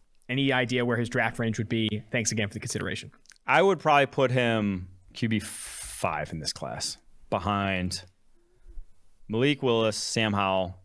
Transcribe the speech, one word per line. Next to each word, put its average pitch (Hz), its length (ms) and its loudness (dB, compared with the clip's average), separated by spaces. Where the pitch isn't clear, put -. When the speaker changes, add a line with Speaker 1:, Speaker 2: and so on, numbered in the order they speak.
Speaker 1:
Any 135 240 2
idea 123 320 2
where 120 120 2
his 117 120 0
draft 117 300 0
range 113 180 0
would 110 100 -2
be? 110 440 0
Thanks 120 200 0
again 107 160 0
for - 60 -10
the 110 80 -8
consideration. 92 500 -6
Speaker 2:
I 143 140 6
would 190 180 4
probably 143 260 6
put 131 260 2
him 110 560 2
Q - 160 -2
B 110 100 2
five - 920 -6
in 82 80 -8
this 76 140 -6
class, - 440 -8
behind 98 760 -2
Malik 131 360 2
Willis, 113 340 2
Sam 110 360 0
Howell, 95 520 0